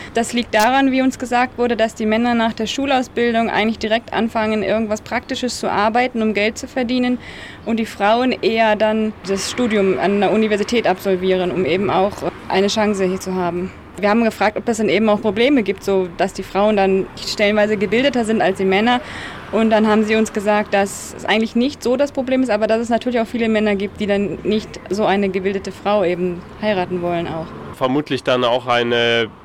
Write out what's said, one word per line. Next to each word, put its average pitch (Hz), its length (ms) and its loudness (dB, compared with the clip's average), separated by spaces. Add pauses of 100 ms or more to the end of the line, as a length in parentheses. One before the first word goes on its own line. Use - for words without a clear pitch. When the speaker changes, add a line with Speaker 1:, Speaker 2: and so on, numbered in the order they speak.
(160)
Speaker 1:
Das 233 180 -2
liegt 240 200 -4
daran, 254 380 4
wie 262 100 2
uns 262 160 0
gesagt 247 400 -2
wurde, 240 200 0
dass 220 180 0
die 220 120 -2
Männer 233 260 2
nach 226 200 2
der 220 120 -4
Schulausbildung 240 840 0
eigentlich 214 300 0
direkt 226 320 -2
anfangen, 220 520 0
irgendwas 214 380 -2
Praktisches - 580 -6
zu - 120 -2
arbeiten, 226 500 0
um 220 120 0
Geld 208 240 0
zu 262 100 -12
verdienen 247 520 0 (460)
und 220 120 -2
die 220 80 0
Frauen 233 460 2
eher 226 440 2
dann 214 380 0 (140)
das 196 240 -4
Studium 208 460 2
an 202 220 2
der 190 120 2
Universität 214 560 2
absolvieren, 185 640 0
um 180 140 0
eben 185 240 0
auch 190 220 2 (380)
eine 190 180 2
Chance 202 380 0
hier 190 160 -2
zu 190 120 -6
haben. 180 380 -2 (260)
Wir 202 120 0
haben 226 160 4
gefragt, 214 320 0
ob 220 80 -6
das 233 100 0
dann 214 140 0
eben 214 180 2
auch 208 140 2
Probleme 233 420 2
gibt, 190 180 -4
so 190 360 0
dass 190 160 -2
die 190 100 -8
Frauen 208 320 2
dann 190 400 2
stellenweise 208 600 0
gebildeter 233 480 2
sind 220 160 0
als 190 160 0
die 190 80 0
Männer. 220 340 2 (540)
Und 220 160 4
dann 214 180 4
haben 214 160 4
sie 220 140 2
uns 220 160 0
gesagt, 208 400 0
dass - 420 -2
es - 80 -14
eigentlich 220 320 0
nicht 254 260 0
so 240 140 2
das 285 160 0
Problem 262 320 0
ist, 247 60 -2
aber 208 180 2
dass 226 140 2
es 233 80 -4
natürlich 233 320 0
auch 220 60 -2
viele 233 200 -2
Männer 214 300 2
gibt, 202 240 -4
die 214 60 -2
dann 202 360 0
nicht - 460 -2
so 202 160 0
eine 196 240 2
gebildete 190 420 -4
Frau 208 320 0
eben 175 380 -2 (200)
heiraten 185 400 -2
wollen 170 240 -2
auch. 160 200 -8 (280)
Speaker 2:
Vermutlich 135 500 -2
dann 127 200 2
auch 120 240 0
eine, 117 600 2 (180)